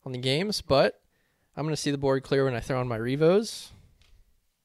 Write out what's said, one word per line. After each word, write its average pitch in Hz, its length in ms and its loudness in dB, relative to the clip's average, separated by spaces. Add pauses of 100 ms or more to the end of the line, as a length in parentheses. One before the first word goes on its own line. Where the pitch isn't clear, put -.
on 131 80 -12
the 127 60 -8
games, 147 440 -2
but 147 400 2 (540)
I'm 143 100 -6
gonna 156 120 -4
see 147 140 -4
the 143 60 -2
board 135 260 0
clear 139 200 0
when 131 120 0
I 113 40 -4
throw 127 200 -4
on 123 100 -2
my 113 80 -4
Revos. 156 720 2 (960)